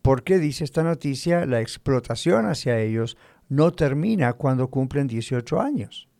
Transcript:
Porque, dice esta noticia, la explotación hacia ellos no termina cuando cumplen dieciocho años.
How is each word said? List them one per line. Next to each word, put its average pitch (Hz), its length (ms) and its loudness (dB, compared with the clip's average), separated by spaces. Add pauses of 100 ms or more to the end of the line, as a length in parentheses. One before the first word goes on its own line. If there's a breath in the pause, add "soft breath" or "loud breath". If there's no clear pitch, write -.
Porque, 135 360 2
dice 151 260 0
esta 160 200 -2
noticia, 165 640 -2
la 117 140 0
explotación 127 840 0
hacia 113 340 0
ellos 113 380 -2 (320 soft breath)
no 151 220 4
termina 151 640 0
cuando 131 360 0
cumplen 131 380 -2
dieciocho 117 520 -2
años. 233 480 -4 (120)